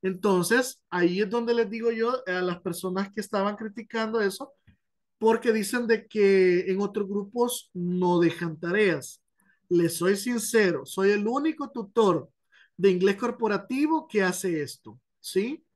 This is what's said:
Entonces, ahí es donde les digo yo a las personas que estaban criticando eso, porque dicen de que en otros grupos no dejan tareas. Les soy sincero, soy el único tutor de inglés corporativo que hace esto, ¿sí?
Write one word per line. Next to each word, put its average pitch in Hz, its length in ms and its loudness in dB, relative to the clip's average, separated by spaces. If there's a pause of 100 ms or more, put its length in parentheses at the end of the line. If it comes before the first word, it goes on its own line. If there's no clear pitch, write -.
Entonces, 190 880 0
ahí 180 320 2
es 214 80 0
donde 233 240 -2
les 233 160 2
digo 226 220 -2
yo 226 360 -2
a 180 140 -2
las 180 200 -4
personas 185 520 -6
que 214 80 -8
estaban 202 360 -2
criticando 220 640 -6
eso, 202 320 -4 (640)
porque 226 340 2
dicen 220 360 -2
de 220 180 0
que 190 640 4
en 190 100 0
otros 202 280 -4
grupos 208 680 -4
no 180 460 0
dejan 165 380 -2
tareas. 175 600 -2 (480)
Les 170 280 2
soy 190 200 2
sincero, 208 720 0
soy 196 240 0
el 208 160 0
único 285 440 -2
tutor 202 600 0 (460)
de 190 140 4
inglés 190 260 2
corporativo 247 920 -2
que 208 160 0
hace 180 400 -2
esto, 120 380 -14 (200)
¿sí? 233 440 -4 (120)